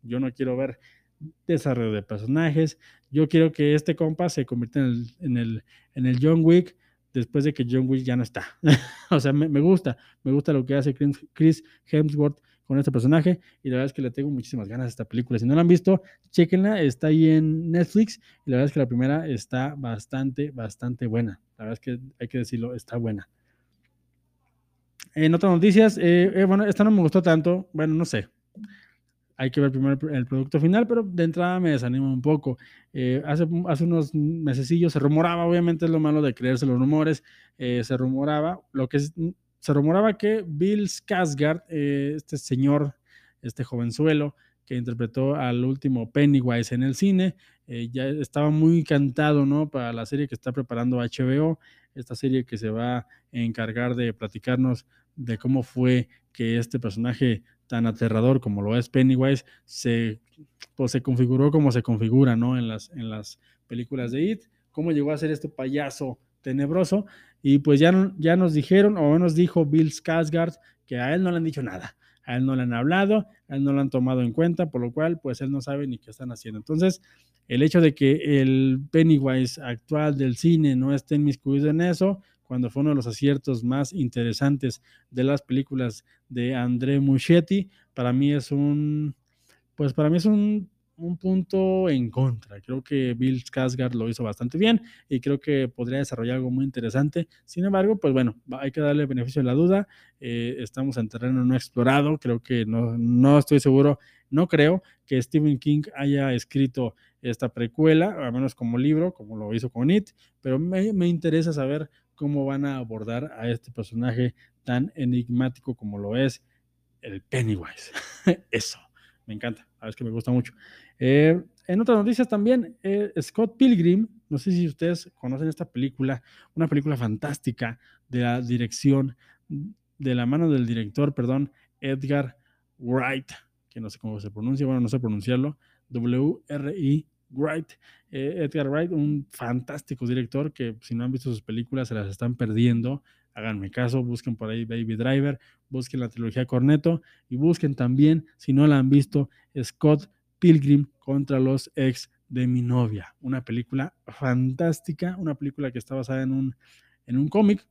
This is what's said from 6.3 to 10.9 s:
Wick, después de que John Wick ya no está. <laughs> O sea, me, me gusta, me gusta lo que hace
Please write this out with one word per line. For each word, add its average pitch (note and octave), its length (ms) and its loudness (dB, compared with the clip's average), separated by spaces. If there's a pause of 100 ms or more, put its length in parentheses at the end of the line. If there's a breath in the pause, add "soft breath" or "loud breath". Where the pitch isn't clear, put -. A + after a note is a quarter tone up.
Wick, F3 360 4 (340)
después C3+ 320 -2
de D3 100 0
que C3 160 -2
John C3 200 0
Wick C3 160 0
ya B2+ 100 -2
no B2 80 0
está. - 220 -10 (160)
<laughs> - 480 2
O D#3+ 100 4
sea, C3+ 140 0
me, D3+ 160 2
me C#3+ 100 2
gusta, D#3+ 380 2 (260 soft breath)
me C3 80 0
gusta C#3+ 220 2
lo C3+ 100 2
que C3+ 120 -2
hace C#3 180 0